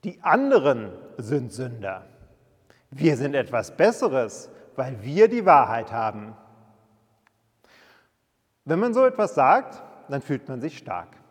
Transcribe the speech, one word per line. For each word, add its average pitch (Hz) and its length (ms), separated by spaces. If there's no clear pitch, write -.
Die 180 180
anderen 151 680
sind 123 340
Sünder. 107 540
Wir 147 280
sind 143 180
etwas 120 400
Besseres, 160 720
weil 127 260
wir 170 240
die 220 180
Wahrheit 117 460
haben. 110 440
Wenn 160 160
man 226 160
so 254 100
etwas 233 300
sagt, 160 480
dann 139 140
fühlt 131 260
man 127 140
sich 156 180
stark. 87 300